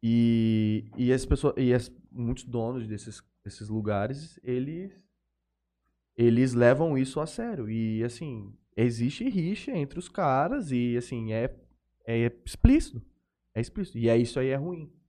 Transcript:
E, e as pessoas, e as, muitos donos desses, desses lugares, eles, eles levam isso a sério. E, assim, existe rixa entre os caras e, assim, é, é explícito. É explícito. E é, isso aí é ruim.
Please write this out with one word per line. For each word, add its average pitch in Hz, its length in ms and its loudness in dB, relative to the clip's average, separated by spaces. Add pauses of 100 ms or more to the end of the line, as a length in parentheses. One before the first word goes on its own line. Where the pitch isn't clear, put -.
E, 113 920 2
e 123 160 2
as 127 120 2
pessoas, 143 320 2
e 127 160 4
as, 123 200 2 (180)
muitos 120 340 -6
donos 120 440 -6
desses, 107 340 -12 (220)
desses 104 240 -14
lugares, 107 760 -4
eles, 147 500 -6 (1200)
eles 120 380 4
levam 135 440 4
isso 131 220 -4
a 160 60 -4
sério. 175 440 -8
E, 110 320 -2
assim, 113 500 -8 (240)
existe 120 520 0
rixa 196 440 -4
entre 151 280 -4
os - 80 -12
caras 160 640 0
e, 120 240 0
assim, 117 360 -6
é, 120 220 -2 (500)
é 117 280 2 (120)
explícito. 262 560 4 (540)
É 110 60 -4
explícito. - 380 -6
E 113 100 4
é, 117 100 6
isso 120 220 0
aí 131 80 0
é 135 80 0
ruim. 160 360 -8 (160)